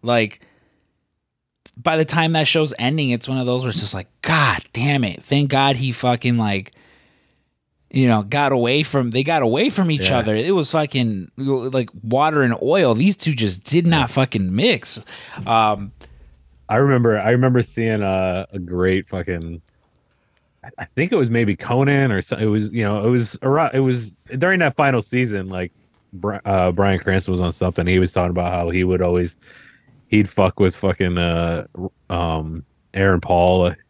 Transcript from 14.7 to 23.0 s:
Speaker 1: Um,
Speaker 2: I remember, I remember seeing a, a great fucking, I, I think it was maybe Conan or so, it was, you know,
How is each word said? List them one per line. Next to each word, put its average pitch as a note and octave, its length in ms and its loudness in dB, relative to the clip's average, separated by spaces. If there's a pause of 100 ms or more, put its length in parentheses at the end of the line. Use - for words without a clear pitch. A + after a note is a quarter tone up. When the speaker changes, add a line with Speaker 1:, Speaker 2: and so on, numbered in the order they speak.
Speaker 1:
Um, G#2+ 460 0 (760)
Speaker 2:
I A2 100 0
remember, A#2+ 420 4
I G#2 100 0
remember B2 320 4
seeing A2+ 400 -2
a, F#2 500 -2
a G2 80 -10
great F2+ 480 -2
fucking, E2+ 540 -8 (1000)
I, - 60 -20 (100)
I - 60 -12 (100)
think E3 160 -2
it A#3+ 40 0
was C3+ 140 2
maybe A2+ 260 0
Conan C3+ 560 0
or F#2+ 120 0
so, - 140 -8
it G#2+ 100 -2
was, G#2+ 240 0
you A2+ 120 -4
know, G2+ 220 -2